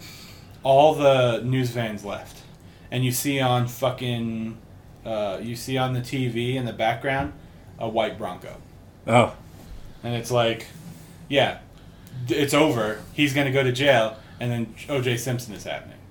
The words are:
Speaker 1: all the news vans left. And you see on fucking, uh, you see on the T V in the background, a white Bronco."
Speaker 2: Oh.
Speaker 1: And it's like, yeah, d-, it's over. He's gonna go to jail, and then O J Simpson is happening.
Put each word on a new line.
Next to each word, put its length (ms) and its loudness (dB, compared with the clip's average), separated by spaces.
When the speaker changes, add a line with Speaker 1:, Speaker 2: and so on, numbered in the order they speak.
Speaker 1:
all 340 8
the 480 4
news 280 0
vans 340 -6
left. 320 -10
And 140 0
you 60 0
see 280 -2
on 280 2
fucking, 880 -4
uh, 360 -4
you 140 -8
see 220 -4
on 160 0
the 80 -2
T 260 -2
V 300 -2
in 80 -4
the 80 -4
background, 600 -2
a 100 -4
white 280 -2
Bronco." 400 -10
Speaker 2:
Oh. 280 6
Speaker 1:
And 100 -4
it's 180 -6
like, 360 2
yeah, 300 2
d-, 80 0
it's 180 0
over. 480 2
He's 200 2
gonna 180 2
go 120 4
to 80 2
jail, 460 4
and 120 -4
then 240 -4
O 120 0
J 160 0
Simpson 380 -4
is 80 -14
happening. 340 -10